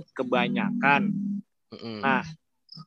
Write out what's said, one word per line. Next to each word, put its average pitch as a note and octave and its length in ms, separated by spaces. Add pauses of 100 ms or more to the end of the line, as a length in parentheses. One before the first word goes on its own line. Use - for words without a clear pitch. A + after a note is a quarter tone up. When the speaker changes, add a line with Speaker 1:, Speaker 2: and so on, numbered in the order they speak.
(160)
Speaker 1:
kebanyakan. B2 960 (640)
Speaker 2:
Mm-mm. A2+ 240
Speaker 1:
Nah, C3 240 (640)